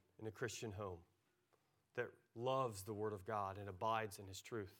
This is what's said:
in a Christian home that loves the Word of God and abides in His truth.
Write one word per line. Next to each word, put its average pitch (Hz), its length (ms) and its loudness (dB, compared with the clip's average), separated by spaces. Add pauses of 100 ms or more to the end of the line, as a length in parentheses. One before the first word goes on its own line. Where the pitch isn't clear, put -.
(200)
in 110 60 -4
a 107 60 -2
Christian 113 400 -2
home 95 260 -2 (960)
that 120 140 2 (260)
loves 120 480 2
the 107 120 -2
Word 104 180 2
of 92 140 -4
God 101 320 2
and 101 100 -4
abides 110 500 2
in 101 80 -8
His 95 140 -8
truth. 104 400 -4